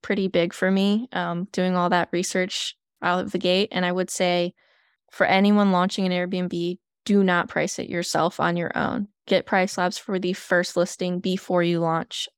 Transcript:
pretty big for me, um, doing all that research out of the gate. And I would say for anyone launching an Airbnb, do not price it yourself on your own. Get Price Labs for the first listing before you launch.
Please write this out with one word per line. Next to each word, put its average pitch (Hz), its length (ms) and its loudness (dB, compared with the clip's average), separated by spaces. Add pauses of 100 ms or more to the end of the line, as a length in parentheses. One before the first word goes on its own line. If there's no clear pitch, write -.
pretty 190 280 -2
big 175 260 0
for 190 160 0
me, 202 420 2
um, 175 400 -4
doing 185 240 0
all 175 140 2
that 175 220 2
research 185 600 -4 (280)
out 180 220 0
of 208 80 -6
the 185 60 -4
gate. 185 340 2
And 180 120 0
I 180 80 0
would 185 160 -2
say 175 460 0 (560)
for - 160 0
anyone 202 460 6
launching 185 320 2
an 185 80 0
Airbnb, 180 640 -4 (260)
do 202 200 4
not 175 240 2
price - 300 -4
it - 100 -8
yourself - 520 -2
on 170 160 0
your 170 200 -4
own. - 320 -2 (180)
Get - 200 0
Price 190 320 0
Labs 180 200 -2
for 196 200 -4
the 185 160 -2
first 180 420 -2
listing 180 440 -2
before 180 420 0
you 170 180 2
launch. 165 580 -4